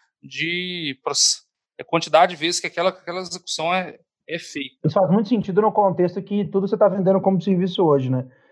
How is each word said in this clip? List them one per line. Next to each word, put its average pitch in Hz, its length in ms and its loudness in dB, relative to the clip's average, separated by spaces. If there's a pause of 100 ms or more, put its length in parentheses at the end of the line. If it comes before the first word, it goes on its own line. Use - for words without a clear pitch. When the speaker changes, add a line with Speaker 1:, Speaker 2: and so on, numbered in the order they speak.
(220)
Speaker 1:
de 165 800 -6
proce-, - 440 -2 (320)
a - 40 -12
quantidade 165 500 2
de 151 60 -14
vezes 170 200 -2
que - 60 -8
aquela, 175 240 -2
aquela 185 300 -10
execução 175 520 -6
é, 180 260 -4 (300)
é 160 100 -6
feita. 143 460 -12
Speaker 2:
Isso 156 100 0
faz 185 160 4
muito 208 180 2
sentido 202 340 0
no 214 100 2
contexto 180 500 0
que 202 220 -2
tudo 190 220 -2
você 208 100 -2
tá 208 120 6
vendendo 190 320 2
como 190 200 2
serviço 185 440 0
hoje, 139 260 4
né? 127 160 -2 (260)